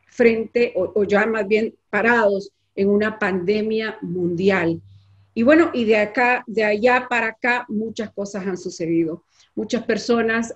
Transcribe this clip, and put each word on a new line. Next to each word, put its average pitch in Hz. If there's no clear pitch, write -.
frente, 226
o, 180
o 214
ya 202
más 220
bien 214
parados 208
en 196
una 214
pandemia 214
mundial. 175
Y 220
bueno, 311
y 240
de 220
acá, 240
de 214
allá 240
para 226
acá, 240
muchas 214
cosas 196
han 185
sucedido. 170
Muchas 220
personas 226